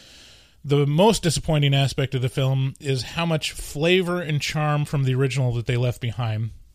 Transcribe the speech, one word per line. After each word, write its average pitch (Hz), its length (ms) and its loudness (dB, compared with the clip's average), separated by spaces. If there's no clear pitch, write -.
The 143 220 2
most 170 380 4
disappointing 147 500 2
aspect 139 400 0
of 127 80 -2
the 127 80 0
film 135 520 0
is 135 220 -2
how 170 220 -4
much 165 280 -2
flavor 175 680 0
and 147 200 -2
charm 151 440 0
from 139 200 -2
the 127 100 2
original 127 380 2
that 120 120 -4
they 123 120 0
left 123 240 -2
behind 113 480 -4